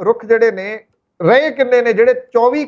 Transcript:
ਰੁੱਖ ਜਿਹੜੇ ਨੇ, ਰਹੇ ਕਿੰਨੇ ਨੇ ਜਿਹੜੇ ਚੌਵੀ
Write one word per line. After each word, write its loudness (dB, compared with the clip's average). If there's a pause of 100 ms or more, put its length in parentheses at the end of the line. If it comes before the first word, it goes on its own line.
ਰੁੱਖ -2
ਜਿਹੜੇ 2
ਨੇ, -10 (380)
ਰਹੇ 2
ਕਿੰਨੇ 0
ਨੇ 0
ਜਿਹੜੇ 2
ਚੌਵੀ -2